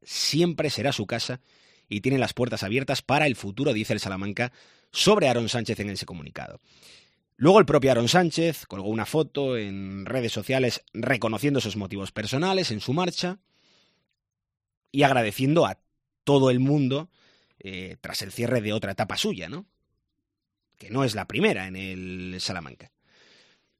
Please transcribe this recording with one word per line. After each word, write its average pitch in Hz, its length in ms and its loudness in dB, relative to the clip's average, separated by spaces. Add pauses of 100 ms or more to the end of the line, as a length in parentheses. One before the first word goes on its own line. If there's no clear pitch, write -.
siempre 156 680 0
será 131 220 -2
su 110 160 -4
casa 123 340 -6 (480)
y 104 120 -4
tiene 131 180 2
las 113 160 0
puertas 113 300 -2
abiertas 127 360 -2
para 151 280 2
el 127 80 0
futuro", 113 360 -2
dice 107 200 -2
el 104 80 0
Salamanca 98 500 -4 (400)
sobre 202 380 4
Aarón 120 200 2
Sánchez 113 300 -2
en 104 120 -4
ese 95 140 -8
comunicado. 76 560 -14 (760)
Luego 185 240 8
el 180 60 6
propio 135 240 4
Aarón 120 180 4
Sánchez 165 580 2
colgó 98 220 -8
una 110 180 -2
foto 143 500 0
en 98 480 -6
redes 120 280 -2
sociales 127 600 0
reconociendo 113 680 0
esos 101 160 -4
motivos 98 340 -6
personales 160 640 -2
en 104 80 -4
su - 120 -4
marcha 180 460 -2 (1500)
y 139 140 4
agradeciendo 135 600 4
a 95 140 -2 (460)
todo 139 260 6
el 123 80 2
mundo, 139 500 2 (520)
eh, 92 400 -12
tras - 220 -8
el 98 100 -12
cierre 117 300 0
de 104 100 -2
otra 98 200 -4
etapa 98 240 -4
suya, 101 320 -4
¿no? 180 160 -12 (1120)
Que 90 140 -20
no 127 120 0
es 113 140 0
la 92 100 -4
primera 120 400 0
en 92 80 -10
el 92 640 -8
Salamanca. 85 540 -10 (880)